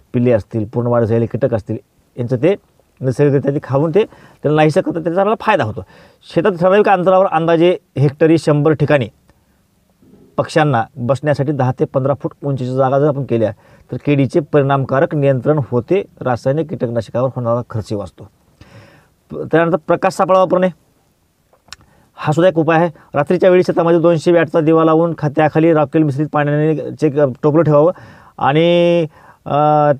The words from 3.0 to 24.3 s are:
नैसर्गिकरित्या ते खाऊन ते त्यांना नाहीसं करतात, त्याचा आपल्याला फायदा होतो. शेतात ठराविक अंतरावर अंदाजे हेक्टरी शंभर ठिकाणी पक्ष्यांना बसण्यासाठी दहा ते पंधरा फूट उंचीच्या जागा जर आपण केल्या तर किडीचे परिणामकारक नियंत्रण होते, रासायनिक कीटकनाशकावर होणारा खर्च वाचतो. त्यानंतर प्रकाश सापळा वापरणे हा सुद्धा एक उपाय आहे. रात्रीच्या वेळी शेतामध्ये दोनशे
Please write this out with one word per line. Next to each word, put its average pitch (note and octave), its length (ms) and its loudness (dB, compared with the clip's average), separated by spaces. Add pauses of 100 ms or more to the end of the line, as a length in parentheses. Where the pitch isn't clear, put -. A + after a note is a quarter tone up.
नैसर्गिकरित्या C#3 520 0
ते D3 100 -2
खाऊन C#3+ 280 -2
ते G3 140 2 (380)
त्यांना D3 140 0
नाहीसं D#3 240 2
करतात, F3+ 220 -4
त्याचा E3+ 180 -2
आपल्याला G#3 240 -2
फायदा F#3 200 0
होतो. G2+ 200 -8 (500)
शेतात F3+ 260 0
ठराविक G3 280 2
अंतरावर F#3+ 380 2
अंदाजे E3 500 2 (220)
हेक्टरी D#3 400 2
शंभर D3 340 2
ठिकाणी C#3+ 360 0 (1300)
पक्ष्यांना C#3+ 480 0 (120)
बसण्यासाठी C3+ 560 -2
दहा B2+ 280 -2
ते D#3+ 40 -2
पंधरा C3+ 300 -2
फूट - 180 -8 (120)
उंचीच्या C3 300 -6
जागा C3+ 240 0
जर D3 100 2
आपण C#3 160 -4
केल्या A2 280 -2 (400)
तर B2 40 -8 (100)
किडीचे C#3+ 340 0
परिणामकारक C#3 760 0
नियंत्रण C#3 460 0 (100)
होते, B2 320 -2 (180)
रासायनिक C3+ 500 -4
कीटकनाशकावर A#2+ 680 -4
होणारा A#2+ 340 -2
खर्च A2 220 -8
वाचतो. G2+ 360 -10 (1160)
त्यानंतर E3 320 0 (100)
प्रकाश E3+ 260 -2
सापळा F#3+ 260 2
वापरणे C#4 300 2 (1500)
हा - 180 -4
सुद्धा E3+ 160 2
एक E3 100 -2
उपाय D#3+ 200 2
आहे. E3+ 120 0 (240)
रात्रीच्या F3+ 360 2
वेळी F3+ 120 4
शेतामध्ये E3+ 380 0
दोनशे E3+ 320 2